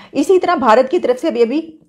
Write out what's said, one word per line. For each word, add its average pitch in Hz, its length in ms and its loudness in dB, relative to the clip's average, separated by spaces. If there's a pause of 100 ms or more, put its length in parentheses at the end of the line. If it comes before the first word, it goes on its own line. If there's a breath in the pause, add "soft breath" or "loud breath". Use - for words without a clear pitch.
(140 loud breath)
इसी 330 240 2
तरह 349 180 -2
भारत 247 320 2
की 359 100 -2
तरफ 247 180 -2
से 320 140 -4
भी 233 120 0
अभी, 247 180 -2 (280)